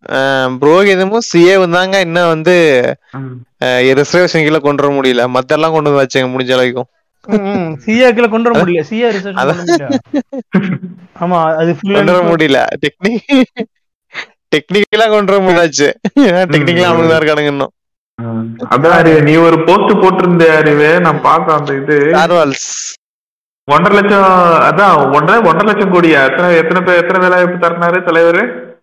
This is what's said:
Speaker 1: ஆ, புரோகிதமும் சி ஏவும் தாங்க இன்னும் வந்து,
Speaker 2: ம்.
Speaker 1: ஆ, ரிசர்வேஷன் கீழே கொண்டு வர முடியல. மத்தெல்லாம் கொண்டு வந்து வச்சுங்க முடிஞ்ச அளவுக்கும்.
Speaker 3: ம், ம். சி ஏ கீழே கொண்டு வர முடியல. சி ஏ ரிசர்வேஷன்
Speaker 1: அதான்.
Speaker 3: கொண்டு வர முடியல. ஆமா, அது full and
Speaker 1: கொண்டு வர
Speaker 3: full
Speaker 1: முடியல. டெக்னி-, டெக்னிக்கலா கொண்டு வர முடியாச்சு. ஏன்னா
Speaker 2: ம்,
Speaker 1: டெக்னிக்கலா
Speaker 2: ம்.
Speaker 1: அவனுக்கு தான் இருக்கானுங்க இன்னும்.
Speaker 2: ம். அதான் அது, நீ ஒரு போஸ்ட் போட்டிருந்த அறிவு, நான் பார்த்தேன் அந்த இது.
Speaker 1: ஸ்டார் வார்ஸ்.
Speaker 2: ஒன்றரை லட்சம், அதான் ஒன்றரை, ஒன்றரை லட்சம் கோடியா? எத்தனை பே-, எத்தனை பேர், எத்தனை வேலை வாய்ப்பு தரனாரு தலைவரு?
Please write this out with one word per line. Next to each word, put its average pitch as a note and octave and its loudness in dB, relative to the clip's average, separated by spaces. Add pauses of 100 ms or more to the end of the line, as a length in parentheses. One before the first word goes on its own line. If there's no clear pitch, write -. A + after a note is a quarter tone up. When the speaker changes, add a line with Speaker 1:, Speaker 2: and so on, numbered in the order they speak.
(100)
Speaker 1:
ஆ, C3+ -2
புரோகிதமும் F#3 0
சி F#3 2
ஏவும் F#3 0
தாங்க F#3+ -2
இன்னும் F3 0
வந்து, D#3+ 2 (280)
Speaker 2:
ம். B2+ -12
Speaker 1:
ஆ, - -2
ரிசர்வேஷன் C3+ 0
கீழே D#3+ 0
கொண்டு C#3+ -2
வர C#3+ -2
முடியல. B2 0
மத்தெல்லாம் D3+ -2
கொண்டு D3+ 0
வந்து C#3 2
வச்சுங்க C3 -2
முடிஞ்ச B2+ -2
அளவுக்கும். B2+ -4 (380)
Speaker 3:
ம், G3+ -2
ம். F#3+ -4
சி A3 -2
ஏ B3 2
கீழே A#3 -2
கொண்டு A3+ -2
வர F3 0
முடியல. F3 -2
சி A3+ -6
ஏ A#3+ -2
ரிசர்வேஷன் G3 -8
Speaker 1:
அதான். C#3+ -2
Speaker 3:
கொண்டு F3+ -2
வர A#3+ -6 (580)
முடியல. F#3 -4 (400)
ஆமா, E3+ -2
அது E3 -2
full F#3+ -4
and - -
Speaker 1:
கொண்டு G3+ 2
வர F3+ 2
Speaker 3:
full E3+ 0
Speaker 1:
முடியல. D3+ 0 (160)
டெக்னி-, A3+ -2 (1120)
டெக்னிக்கலா G#3 0
கொண்டு G3+ 2
வர - -
முடியாச்சு. E3+ 2 (280)
ஏன்னா F#3 2
Speaker 2:
ம், D#3 -4
Speaker 1:
டெக்னிக்கலா E3+ 0
Speaker 2:
ம். - 0
Speaker 1:
அவனுக்கு E3 2
தான் D#3+ 2
இருக்கானுங்க D3+ 0
இன்னும். C#3 -4 (500)
Speaker 2:
ம். A2+ -8 (240)
அதான் C#3+ 2
அது, E3 4
நீ D3+ 2
ஒரு E3 2
போஸ்ட் G3 2
போட்டிருந்த F3+ 2
அறிவு, D#3 2
நான் D#3 -2
பார்த்தேன் D3 0
அந்த C#3+ -6
இது. C#3+ 0
Speaker 1:
ஸ்டார் E3 0
வார்ஸ். - -4 (760)
Speaker 2:
ஒன்றரை F#3+ 2
லட்சம், G3+ 2 (380)
அதான் D3+ 2
ஒன்றரை, E3 2
ஒன்றரை G3+ 2
லட்சம் G3 0
கோடியா? D#3 2
எத்தனை F3 0
பே-, - 4
எத்தனை E3 0
பேர், F3 2
எத்தனை F#3 0
வேலை F3+ 2
வாய்ப்பு F3 -2
தரனாரு E3+ -2
தலைவரு? E3+ 0 (140)